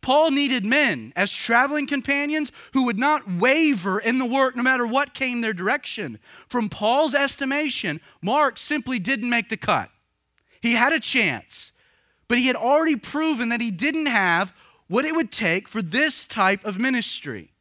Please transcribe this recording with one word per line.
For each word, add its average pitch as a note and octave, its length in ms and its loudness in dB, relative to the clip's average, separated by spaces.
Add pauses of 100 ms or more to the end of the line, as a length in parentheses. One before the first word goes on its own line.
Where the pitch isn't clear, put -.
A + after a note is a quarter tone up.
Paul D4+ 280 4
needed C#4 340 0
men G#3 520 0
as F#3+ 160 0
traveling C4+ 560 2
companions C#4+ 640 -2 (220)
who C4+ 100 4
would A#3 160 0
not C#4+ 280 2
waver G#3 720 2
in A3+ 220 0
the C4 60 0
work B3+ 300 2
no A#3+ 60 -4
matter B3+ 240 2
what C4 300 -2
came B3 260 -4
their A3 120 -2
direction. F#3 680 -4 (280)
From G#3+ 220 -2
Paul's B3+ 460 2
estimation, C#4 840 -2 (220)
Mark B3+ 380 0
simply C4 400 -4
didn't A3+ 300 -2
make A#3 200 -2
the A3 80 -4
cut. B2+ 320 -2 (720)
He A#3 120 0
had B3 200 2
a D#4 60 0
chance, - 720 -2 (560)
but A#3+ 120 2
he B3+ 80 2
had B3+ 80 2
already D4+ 400 2
proven C#4 540 -2
that A#3 120 -2
he A#3 80 -2
didn't C#4+ 380 -2
have F#3+ 440 2 (360)
what B3+ 180 0
it D#4+ 80 -4
would D#4+ 180 0
take F#3 360 -2
for G#3+ 160 -6
this B3+ 420 0
type G3 400 0
of G3 140 -6
ministry. G#3 800 -4